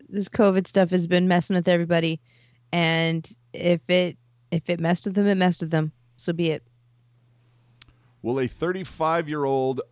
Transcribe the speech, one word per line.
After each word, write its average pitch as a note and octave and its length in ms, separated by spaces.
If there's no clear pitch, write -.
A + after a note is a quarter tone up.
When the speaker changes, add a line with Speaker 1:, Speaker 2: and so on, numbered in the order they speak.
Speaker 1:
this G3 220
covid F#3+ 360
stuff F#3 240
has F3+ 160
been F3+ 220
messing F3+ 280
with F3 120
everybody, E3+ 520
and E3 560
if F3 380
it, F3+ 260
if E3+ 200
it E3+ 100
messed E3+ 240
with G3 100
them, G3+ 120
it G3+ 80
messed F3+ 260
with D#3+ 120
them. D#3 200
So - 160
be E3 200
it. C#3 100
Speaker 2:
Will B2+ 180
a B2+ 80
thirty-five-year-old D3+ 1300